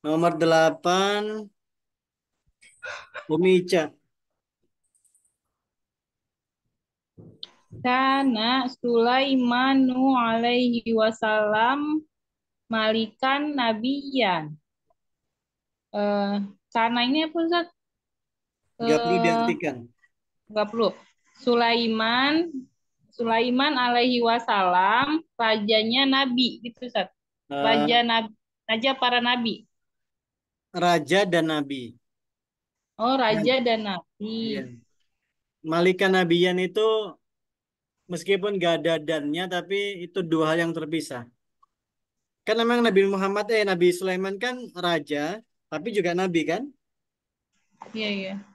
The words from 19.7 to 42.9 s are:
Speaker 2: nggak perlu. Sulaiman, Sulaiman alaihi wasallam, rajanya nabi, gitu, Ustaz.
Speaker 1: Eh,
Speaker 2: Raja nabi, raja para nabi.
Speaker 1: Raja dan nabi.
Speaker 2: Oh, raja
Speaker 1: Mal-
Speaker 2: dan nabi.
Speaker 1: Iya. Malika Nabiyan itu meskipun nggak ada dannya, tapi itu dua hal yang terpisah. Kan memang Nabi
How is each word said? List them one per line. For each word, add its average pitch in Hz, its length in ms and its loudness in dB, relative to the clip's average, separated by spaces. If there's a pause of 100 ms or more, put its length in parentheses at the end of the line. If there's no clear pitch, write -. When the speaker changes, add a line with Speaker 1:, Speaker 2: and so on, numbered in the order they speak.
Speaker 2:
nggak 214 160 -2
perlu. 226 200 -2 (520)
Sulaiman, 233 920 2 (800)
Sulaiman 247 640 0
alaihi 247 480 2
wasallam, 226 960 2 (160)
rajanya 220 720 0
nabi, 254 520 0
gitu, 233 280 -14
Ustaz. 196 200 -4 (400)
Speaker 1:
Eh, 139 80 -8
Speaker 2:
Raja 226 480 2
nabi, 226 280 -2 (360)
raja 226 280 0
para 247 240 0
nabi. 240 440 -2 (1080)
Speaker 1:
Raja 175 560 2
dan 160 240 2
nabi. 135 400 -6 (1040)
Speaker 2:
Oh, 247 240 0
raja 220 400 2
Speaker 1:
Mal- 240 40 -4
Speaker 2:
dan 226 200 0
nabi. 208 480 -10 (240)
Speaker 1:
Iya. 135 60 -8 (960)
Malika 185 480 0
Nabiyan 180 480 2
itu 208 560 -2 (960)
meskipun 190 480 -2
nggak 170 240 2
ada 165 160 0
dannya, 156 480 -4
tapi 180 640 -6
itu 185 160 -4
dua 160 320 2
hal 170 80 0
yang 165 80 -2
terpisah. 156 560 -8 (1200)
Kan 214 80 2
memang 240 240 2
Nabi 196 240 4